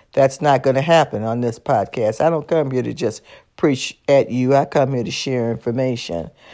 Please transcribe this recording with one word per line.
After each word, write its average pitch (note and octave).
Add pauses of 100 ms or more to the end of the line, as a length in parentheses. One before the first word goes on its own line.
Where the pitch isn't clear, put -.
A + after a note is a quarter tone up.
(120)
That's C3+
not C#3
gonna C#3
happen D3
on A2+
this A#2
podcast. A2
I D#3
don't D#3
come D3+
here B2+
to A#2
just A2 (340)
preach - (100)
at C#3
you. B2+
I C#3
come C#3
here A#2+
to -
share B2
information. A#2 (240)